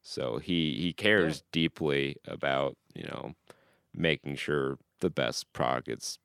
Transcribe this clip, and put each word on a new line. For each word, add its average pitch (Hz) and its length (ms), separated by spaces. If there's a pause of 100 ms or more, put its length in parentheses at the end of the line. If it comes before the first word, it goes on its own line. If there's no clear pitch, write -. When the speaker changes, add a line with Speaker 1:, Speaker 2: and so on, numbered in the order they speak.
Speaker 1:
So - 360
he, 82 400
he 85 140
cares 92 460
Speaker 2:
Yeah. - 40 (100)
Speaker 1:
deeply 73 640 (100)
about, 69 500 (180)
you - 100
know, - 300 (600)
making 73 420
sure 69 420 (220)
the 90 100
best 60 420
product 64 340
gets - 380